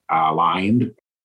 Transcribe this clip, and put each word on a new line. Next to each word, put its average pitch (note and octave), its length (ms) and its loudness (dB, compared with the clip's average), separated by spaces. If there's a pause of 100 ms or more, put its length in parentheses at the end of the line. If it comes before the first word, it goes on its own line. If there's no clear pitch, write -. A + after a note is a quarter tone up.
(100)
uh, D#2+ 220 0
lined, F#2 600 0 (300)